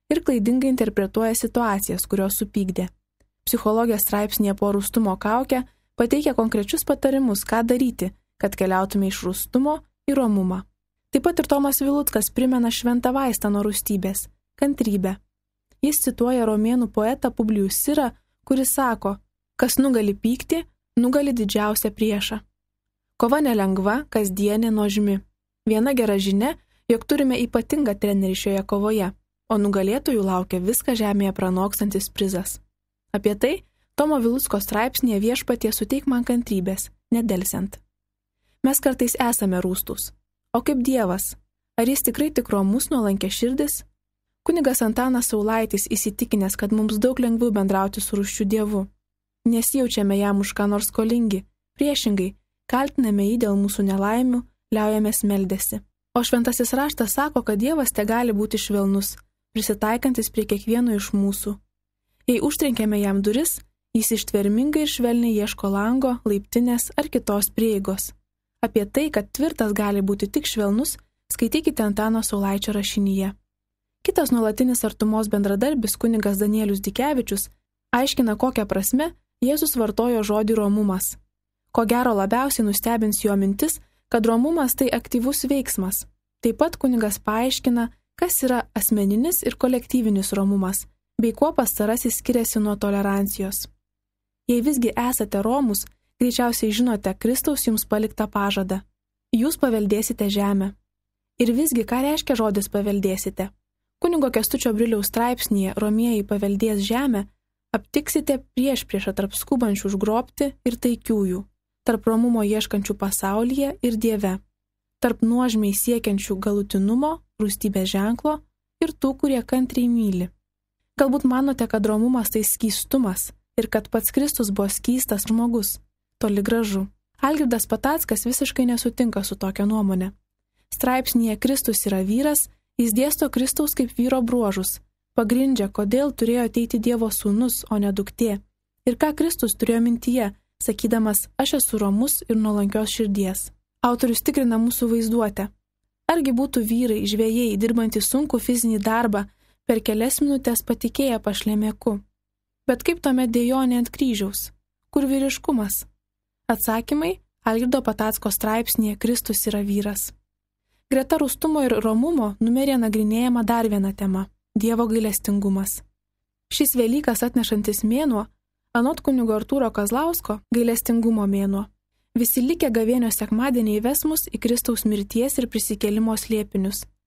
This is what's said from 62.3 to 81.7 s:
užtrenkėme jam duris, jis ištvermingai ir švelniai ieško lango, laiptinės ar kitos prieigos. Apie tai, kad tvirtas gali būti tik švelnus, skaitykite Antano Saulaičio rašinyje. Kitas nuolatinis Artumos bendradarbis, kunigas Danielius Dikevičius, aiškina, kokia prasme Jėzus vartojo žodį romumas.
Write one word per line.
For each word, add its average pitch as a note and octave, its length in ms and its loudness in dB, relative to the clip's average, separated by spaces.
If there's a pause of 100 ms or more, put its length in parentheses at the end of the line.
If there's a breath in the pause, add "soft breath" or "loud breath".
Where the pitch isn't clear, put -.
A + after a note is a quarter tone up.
užtrenkėme A3+ 600 0
jam G3 180 0
duris, A3 380 0 (340)
jis A3+ 240 0
ištvermingai A#3 720 0
ir - 20 -4
švelniai A#3 540 0
ieško G#3 260 -4
lango, A#3+ 460 0 (100)
laiptinės A#3 720 0
ar D4 160 -2
kitos G3+ 400 0
prieigos. G3 640 -2 (500)
Apie A3 240 0
tai, D4 240 0
kad G3+ 160 0
tvirtas A#3+ 480 -2
gali G3+ 240 0
būti G3+ 320 -2
tik D4+ 160 -2
švelnus, G#3+ 480 -2 (320)
skaitykite D4 560 0
Antano G#3+ 380 0
Saulaičio G3+ 500 -2
rašinyje. G3 640 -2 (720)
Kitas F4+ 280 2
nuolatinis A#3 520 2
Artumos G#3+ 440 0
bendradarbis, G#3 720 0
kunigas G#3 400 0
Danielius G#3 400 0
Dikevičius, A#3+ 720 -2 (420)
aiškina, A#3+ 480 2
kokia B3+ 240 0
prasme B3 480 0 (320)
Jėzus D4+ 320 0
vartojo A3+ 480 0
žodį G#3+ 320 2
romumas. G3+ 640 0 (540)